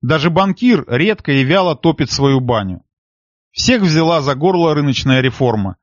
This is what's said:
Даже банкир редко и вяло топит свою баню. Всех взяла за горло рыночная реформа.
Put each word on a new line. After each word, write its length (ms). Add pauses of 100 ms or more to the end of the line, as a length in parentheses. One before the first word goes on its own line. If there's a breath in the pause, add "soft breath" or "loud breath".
Даже 300
банкир 560
редко 460
и 100
вяло 320
топит 340
свою 300
баню. 440 (680)
Всех 320
взяла 380
за 120
горло 400
рыночная 480
реформа. 600